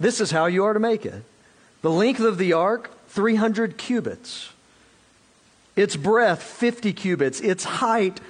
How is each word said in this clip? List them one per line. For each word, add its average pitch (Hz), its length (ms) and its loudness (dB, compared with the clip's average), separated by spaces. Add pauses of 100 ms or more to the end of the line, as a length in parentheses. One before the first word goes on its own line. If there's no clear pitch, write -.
This 233 180 0
is 180 120 -2
how 160 160 2
you 185 180 2
are 214 80 2
to 214 80 0
make 220 240 -2
it. 98 180 -12 (580)
The 160 80 0
length 214 300 2
of 220 180 2
the 180 140 2
ark, 196 380 2 (180)
three 220 280 2
hundred 220 420 0
cubits. - 720 -6 (1300)
Its 190 180 2
breadth, 190 480 2
fifty 233 480 -2
cubits. 143 480 -2
Its 185 240 -2
height, 220 560 -2 (100)